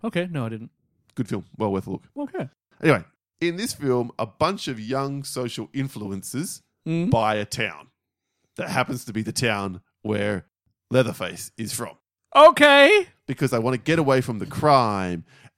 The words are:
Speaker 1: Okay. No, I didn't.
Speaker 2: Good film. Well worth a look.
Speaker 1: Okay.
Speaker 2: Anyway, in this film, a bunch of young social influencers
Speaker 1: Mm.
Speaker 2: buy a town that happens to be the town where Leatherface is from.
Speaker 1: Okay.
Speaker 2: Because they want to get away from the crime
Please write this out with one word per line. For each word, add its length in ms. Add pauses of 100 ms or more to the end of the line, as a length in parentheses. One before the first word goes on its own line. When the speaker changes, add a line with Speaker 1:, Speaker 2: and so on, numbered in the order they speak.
Speaker 1:
Okay. 260
No, 160
I 40
didn't. 200 (440)
Speaker 2:
Good 140
film. 160 (140)
Well 140
worth 140
a 40
look. 140 (120)
Speaker 1:
Okay. 320 (340)
Speaker 2:
Anyway, 220 (360)
in 160
this 160
film, 460
a 80
bunch 420
of 100
young 460
social 440
influencers 920 (260)
Speaker 1:
Mm. 240
Speaker 2:
buy 260
a 100
town 420 (680)
that 120
happens 380
to 80
be 80
the 100
town 480 (220)
where 420 (460)
Leatherface 680
is 160
from. 240 (400)
Speaker 1:
Okay. 680 (200)
Speaker 2:
Because 260
they 60
want 160
to 60
get 180
away 220
from 180
the 80
crime 800 (340)